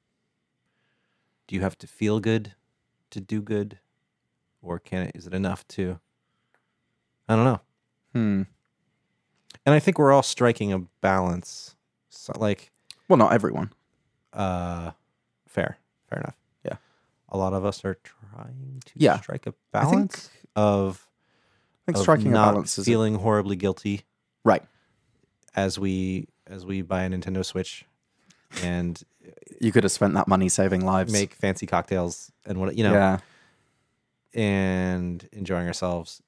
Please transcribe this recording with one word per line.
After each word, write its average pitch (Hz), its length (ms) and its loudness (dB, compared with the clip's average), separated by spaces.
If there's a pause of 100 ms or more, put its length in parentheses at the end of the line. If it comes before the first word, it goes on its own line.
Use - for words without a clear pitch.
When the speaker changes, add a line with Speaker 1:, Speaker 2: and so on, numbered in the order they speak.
(1500)
Speaker 1:
do - 80 -10
you 90 60 -2
have 95 180 -2
to - 80 -20
feel 107 320 -2
good 110 340 -2 (560)
to 107 100 -12
do 104 220 -6
good? 104 380 -6 (840)
Or 87 160 -10
can 92 300 -6
it, - 80 -14
is 90 100 -20
it 90 80 -12
enough 95 360 -4
to, 90 300 -6 (1300)
I 113 80 4
don't 113 100 4
know. 123 160 2 (520)
Speaker 2:
Hmm. 104 300 0 (1200)
Speaker 1:
And 143 80 6
I 151 60 6
think 190 180 0
we're 139 140 6
all 139 120 8
striking 113 480 0
a 95 80 0 (220)
balance. 90 760 -2 (340)
So, - 280 -16
like 104 340 -4 (360)
Speaker 2:
Well, 180 100 8
not 110 160 6
everyone. 98 400 -2 (580)
Speaker 1:
Uh, 87 600 -6 (560)
fair. - 320 -6 (280)
Fair - 120 -8
enough. - 160 -12 (280)
Speaker 2:
Yeah. - 140 -10 (520)
Speaker 1:
A 98 80 -8
lot 95 160 -2
of 95 120 -4
us - 180 -6
are 95 200 -6
trying 127 840 -18
to - 100 -20
Speaker 2:
Yeah. 131 260 4
Speaker 1:
strike - 260 -10
a - 80 -10 (180)
Speaker 2:
I 107 120 2
think 160 60 2 (200)
Speaker 1:
balance - 180 -18 (260)
of, 98 520 0
Speaker 2:
I - 800 -20
think 160 100 -2
Speaker 1:
of 101 60 0
Speaker 2:
striking 135 240 4
a 127 40 4
Speaker 1:
not 107 220 6
Speaker 2:
balance - 240 -2
is 98 100 -2
a 117 40 4
Speaker 1:
feeling 110 240 2
horribly 101 400 0
guilty 101 500 -4 (380)
Speaker 2:
Right. 104 200 4 (920)
Speaker 1:
as 98 240 -2
we, 92 480 -4 (180)
as 92 180 -18
we 95 200 -6
buy 92 200 -4
a 92 60 -4
Nintendo 92 340 -4
Switch - 420 -8 (760)
and 87 400 -4 (580)
Speaker 2:
You - 120 2
could 113 120 6
have 98 80 2
spent 101 220 2
that 95 140 2
money 95 220 4
saving 92 360 0
lives. 95 260 0
Speaker 1:
make 101 220 0
fancy 98 320 -4
cocktails 87 680 -4 (140)
and 95 140 -6
what, 95 160 -4
you 113 80 0
know, 104 100 4
Speaker 2:
Yeah. 98 260 4 (1120)
Speaker 1:
and 92 1000 -2
enjoying 92 360 -4
ourselves 87 600 -6